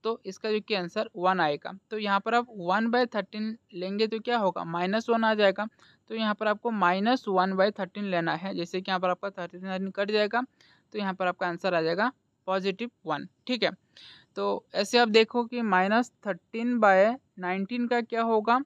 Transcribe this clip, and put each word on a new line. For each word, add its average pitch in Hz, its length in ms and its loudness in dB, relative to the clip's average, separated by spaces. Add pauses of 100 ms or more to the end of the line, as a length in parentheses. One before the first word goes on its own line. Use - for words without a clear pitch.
तो 226 220 -6
इसका 202 240 -8
जो 220 100 0
कि 214 140 -6
answer 196 420 -4
one 185 240 0
आएगा। 151 320 0 (180)
तो 220 80 -8
यहाँ 196 220 0
पर 226 140 -2
आप 240 160 2
वन 202 400 -2
बाय 247 160 2
थर्टीन 214 500 -6 (160)
लेंगे 196 340 -2
तो 220 140 -6
क्या 240 180 -2
होगा, 175 260 0
माइनस 180 460 -2
वन 226 140 2
आ 220 100 4
जाएगा। 208 320 2 (440)
तो 220 40 -8
यहाँ 220 200 0
पर 214 140 0
आपको 214 220 -2
माइनस 202 580 2
वन 190 280 2
बाय 190 140 4
थर्टीन 208 340 -8
लेना 170 300 0
है। 196 200 -8
जैसे 175 260 -6
कि 190 100 -10
यहाँ 185 100 -2
पर 185 100 0
आपका 196 220 -4
थर्टीन 190 580 -8
कट 202 200 -4
जाएगा, 214 320 0 (500)
तो 214 60 -8
यहाँ 190 160 -4
पर 185 120 -4
आपका 180 220 -2
answer 175 260 -2
आ 165 80 4
जाएगा 185 280 0 (360)
पॉजिटिव 190 440 -2 (160)
वन। 147 220 -4 (180)
ठीक 240 160 -2
है, - 80 2 (680)
तो 202 380 -2
ऐसे 208 240 2
आप 240 100 6
देखो 226 360 4
कि 240 200 -6
माइनस 202 460 2 (160)
थर्टीन 226 520 -4
बाय 208 380 6 (220)
नाइनटीन 196 480 -4
का 240 140 0
क्या 226 220 -4
होगा? 226 440 2